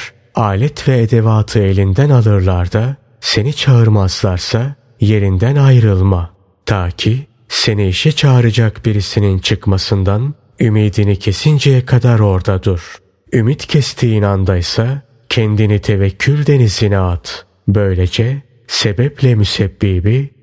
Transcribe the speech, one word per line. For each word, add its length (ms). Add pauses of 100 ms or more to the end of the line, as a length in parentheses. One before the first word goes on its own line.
(340)
alet 540
ve 120
edevatı 580
elinden 520
alırlar 640
da 240 (240)
seni 340
çağırmazlarsa 1200 (260)
yerinden 560
ayrılma. 760 (360)
Ta 240
ki 360 (220)
seni 400
işe 240
çağıracak 720
birisinin 520
çıkmasından 960 (260)
ümidini 580
kesinceye 680
kadar 320
orada 440
dur. 340 (360)
Ümit 340
kestiğin 560
andaysa 800 (260)
kendini 500
tevekkül 680
denizine 520
at. 480 (220)
Böylece 720 (240)
sebeple 680
müsebbibi 960 (120)